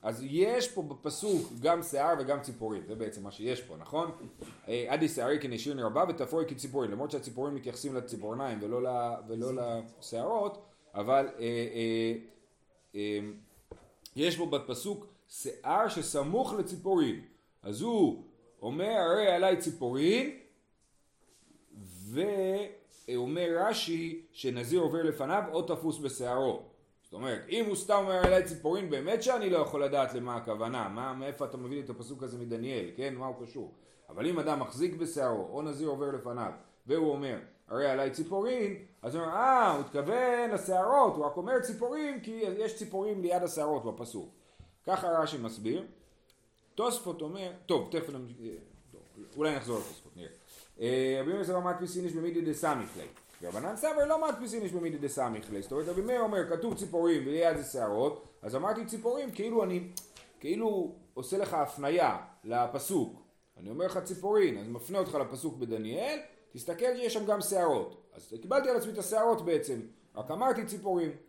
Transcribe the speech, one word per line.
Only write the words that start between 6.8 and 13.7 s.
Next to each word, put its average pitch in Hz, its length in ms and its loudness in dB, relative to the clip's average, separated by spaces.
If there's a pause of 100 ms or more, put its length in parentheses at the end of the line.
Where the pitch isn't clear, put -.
למרות 135 200 -4
שהציפורים 135 440 -4
מתייחסים 127 400 -6
לציפורניים 117 680 -4
ולא 117 200 -2
ל-, 120 320 0 (140)
ולא 117 260 -4
לשערות, 120 1080 -2 (300)
אבל, 131 340 4 (100)
אה, 113 60 -4
אה, 113 680 0 (800)
אה, 104 260 -2 (960)